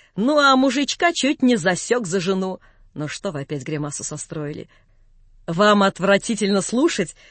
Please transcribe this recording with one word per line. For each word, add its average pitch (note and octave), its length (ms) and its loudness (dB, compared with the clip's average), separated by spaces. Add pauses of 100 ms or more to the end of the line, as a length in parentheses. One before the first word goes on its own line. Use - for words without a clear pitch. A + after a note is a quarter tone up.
(140)
Ну, C4+ 240 0
а C#4+ 180 6
мужичка C#4 560 0
чуть D4 300 -2
не B3 140 4
засек F#3+ 500 -2
за F3+ 140 -2
жену. F#3 400 -4 (340)
Ну D3 140 -6
что - 220 -8
вы C#3+ 120 -6
опять C#3+ 220 -8
гримасу D3 380 -8
состроили? D3+ 640 -10 (800)
Вам G3+ 360 4
отвратительно G3 800 0
слушать? A#3+ 540 0 (160)